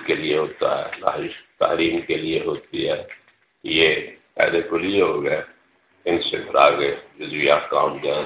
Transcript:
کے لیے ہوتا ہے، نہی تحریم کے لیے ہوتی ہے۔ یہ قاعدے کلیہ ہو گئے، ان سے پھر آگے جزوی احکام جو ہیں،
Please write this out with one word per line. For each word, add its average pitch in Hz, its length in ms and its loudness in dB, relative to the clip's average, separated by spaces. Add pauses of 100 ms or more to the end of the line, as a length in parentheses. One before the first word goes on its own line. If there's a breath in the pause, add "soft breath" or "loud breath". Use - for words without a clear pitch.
کے 80 80 0
لیے 76 240 0
ہوتا 76 300 -2 (100)
ہے، - 120 -6 (100)
نہی - 280 -2 (300)
تحریم 82 420 2
کے 80 160 -2
لیے 78 280 -2
ہوتی - 440 -4
ہے۔ - 140 -2 (640)
یہ 80 300 4 (400)
قاعدے 82 280 2
کلیہ 92 400 0
ہو 76 220 2
گئے، 76 160 0 (640)
ان 87 160 2
سے - 220 -2
پھر - 100 -6
آگے 71 400 4 (240)
جزوی 76 320 0
احکام 73 520 2
جو 73 120 -2
ہیں، 76 120 -2